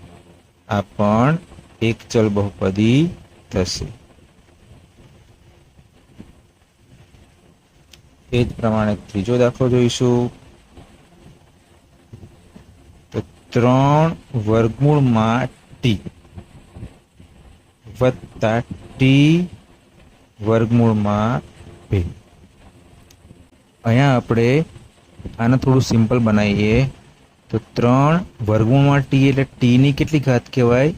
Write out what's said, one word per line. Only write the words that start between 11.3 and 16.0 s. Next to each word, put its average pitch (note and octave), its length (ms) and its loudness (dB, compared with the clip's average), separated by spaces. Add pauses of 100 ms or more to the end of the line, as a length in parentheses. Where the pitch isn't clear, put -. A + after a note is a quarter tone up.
તો A2 100 -6 (280)
ત્રણ C#3 600 2 (260)
વર્ગમૂળમાં A#2 1120 0 (340)
ટી A2 160 0 (2000)